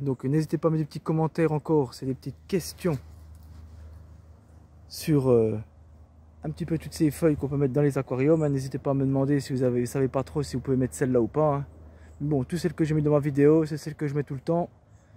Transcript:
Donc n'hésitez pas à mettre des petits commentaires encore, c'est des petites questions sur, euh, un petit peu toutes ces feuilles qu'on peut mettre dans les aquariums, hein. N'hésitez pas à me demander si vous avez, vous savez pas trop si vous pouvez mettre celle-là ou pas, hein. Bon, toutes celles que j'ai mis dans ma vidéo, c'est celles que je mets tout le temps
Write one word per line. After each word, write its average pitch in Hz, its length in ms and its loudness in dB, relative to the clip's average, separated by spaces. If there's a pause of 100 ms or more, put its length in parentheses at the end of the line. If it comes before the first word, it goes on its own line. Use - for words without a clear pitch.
Donc 135 240 -4
n'hésitez 156 320 0
pas 165 100 -2
à 160 40 2
mettre 160 100 0
des 147 60 -4
petits - 120 -16
commentaires 160 540 0
encore, 147 400 0
c'est - 120 -12
des 131 80 -4
petites 135 240 -10 (100)
questions 170 500 -4 (1900)
sur, 135 440 0
euh, 110 260 4 (840)
un 156 80 -6
petit 156 140 -8
peu 160 120 -2
toutes 147 160 -10
ces 156 160 2
feuilles 151 260 2
qu'on 139 120 -4
peut 139 100 -4
mettre 139 160 0
dans 143 80 2
les 143 160 2
aquariums, 139 460 2
hein. 147 60 2
N'hésitez 135 280 -4
pas 139 140 -2
à - 20 0
me 135 120 0
demander 135 340 2
si 135 140 -4
vous 131 100 0
avez, 123 160 2
vous 123 80 0
savez 135 200 0
pas 131 160 -2
trop 147 200 -4
si - 120 -6
vous 120 60 -4
pouvez 131 160 0
mettre 127 160 0
celle-là 127 260 0
ou 113 80 2
pas, 147 280 2
hein. 139 100 -4 (560)
Bon, 143 220 0
toutes 165 160 -4
celles 170 160 -2
que 165 80 0
j'ai 151 100 0
mis 156 80 2
dans 147 100 2
ma 147 80 6
vidéo, 147 460 4
c'est 156 120 -6
celles 151 180 -10
que 156 100 -6
je 139 80 -4
mets 147 100 -2
tout 143 120 -8
le 131 60 -10
temps 170 280 -2 (480)